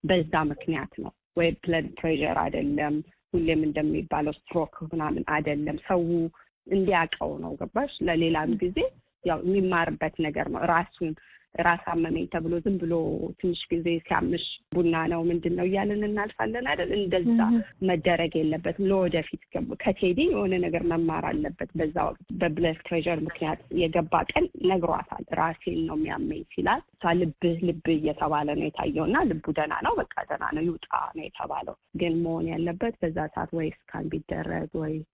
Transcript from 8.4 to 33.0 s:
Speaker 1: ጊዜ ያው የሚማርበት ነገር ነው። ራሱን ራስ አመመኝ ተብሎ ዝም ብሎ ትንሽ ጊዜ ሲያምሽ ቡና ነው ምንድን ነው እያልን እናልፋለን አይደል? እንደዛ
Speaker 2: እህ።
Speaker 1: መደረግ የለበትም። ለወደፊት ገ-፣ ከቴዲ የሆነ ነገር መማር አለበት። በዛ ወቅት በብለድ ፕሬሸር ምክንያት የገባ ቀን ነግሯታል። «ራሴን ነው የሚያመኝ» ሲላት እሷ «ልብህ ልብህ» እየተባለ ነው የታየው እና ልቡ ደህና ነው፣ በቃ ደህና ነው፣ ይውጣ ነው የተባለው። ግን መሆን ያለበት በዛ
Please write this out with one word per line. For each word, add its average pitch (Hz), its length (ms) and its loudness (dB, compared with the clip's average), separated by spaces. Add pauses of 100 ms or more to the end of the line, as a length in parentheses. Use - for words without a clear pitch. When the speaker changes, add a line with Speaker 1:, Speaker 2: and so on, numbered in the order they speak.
Speaker 1:
ጊዜ 185 200 0 (460)
ያው 165 180 2
የሚማርበት 175 760 2
ነገር 156 300 -2
ነው። 160 180 -4
ራሱን 170 460 0 (420)
ራስ 170 320 2
አመመኝ 165 400 0
ተብሎ 165 320 -2
ዝም 196 180 0
ብሎ 170 180 0 (400)
ትንሽ 175 320 -2
ጊዜ 170 220 -2 (100)
ሲያምሽ 175 440 0 (280)
ቡና 170 240 4 (140)
ነው 170 160 0
ምንድን 170 300 2
ነው 175 100 0
እያልን 202 400 2
እናልፋለን 220 640 -2
አይደል? 180 280 0
እንደዛ 196 520 4
Speaker 2:
እህ። 233 160 4 (200)
Speaker 1:
መደረግ 170 520 2
የለበትም። 165 520 0
ለወደፊት 180 640 2
ገ-፣ - 280 -6
ከቴዲ 190 460 2
የሆነ 208 360 2
ነገር 170 260 0
መማር 165 400 0
አለበት። - 480 -4
በዛ 160 300 -2
ወቅት - 280 -6
በብለድ 165 500 2
ፕሬሸር 165 400 0
ምክንያት 160 380 -4 (160)
የገባ 165 380 2 (140)
ቀን 339 180 4 (160)
ነግሯታል። 175 680 0
«ራሴን 165 500 -2
ነው 160 140 -2
የሚያመኝ» 156 520 -4
ሲላት - 380 0
እሷ - 180 -16 (120)
«ልብህ 170 460 2
ልብህ» 165 320 0
እየተባለ 151 580 0
ነው 156 140 -2
የታየው 156 400 -2
እና 226 180 2
ልቡ 165 280 0
ደህና 156 300 0
ነው፣ 320 140 0
በቃ - 260 -4
ደህና - 300 -6
ነው፣ 156 120 -2
ይውጣ 170 220 -4 (240)
ነው 160 140 -10
የተባለው። - 520 -8 (200)
ግን 170 220 0
መሆን 165 280 -2
ያለበት 170 520 -4
በዛ 165 280 -2